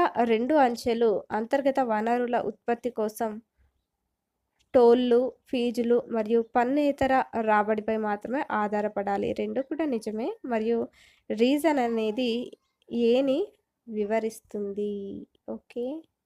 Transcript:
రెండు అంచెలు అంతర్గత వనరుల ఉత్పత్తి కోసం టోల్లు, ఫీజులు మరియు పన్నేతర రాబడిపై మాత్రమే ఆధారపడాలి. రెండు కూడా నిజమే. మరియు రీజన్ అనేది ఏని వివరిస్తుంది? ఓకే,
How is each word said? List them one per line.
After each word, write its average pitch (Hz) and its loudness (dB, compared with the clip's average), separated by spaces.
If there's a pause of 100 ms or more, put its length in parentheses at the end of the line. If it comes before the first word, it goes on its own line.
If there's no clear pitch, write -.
(240)
రెండు 233 2
అంచెలు 233 2 (220)
అంతర్గత 262 0
వనరుల 233 0
ఉత్పత్తి 233 -4
కోసం 220 -4 (1400)
టోల్లు, 240 6 (260)
ఫీజులు 240 0 (140)
మరియు 226 0 (100)
పన్నేతర 269 2 (280)
రాబడిపై 214 0
మాత్రమే 214 -4 (100)
ఆధారపడాలి. 208 -2
రెండు 214 -4
కూడా 311 -4
నిజమే. 220 -4 (180)
మరియు 233 0 (520)
రీజన్ 277 2
అనేది 233 -2 (760)
ఏని 269 2 (480)
వివరిస్తుంది? 208 -4 (560)
ఓకే, 233 -10 (400)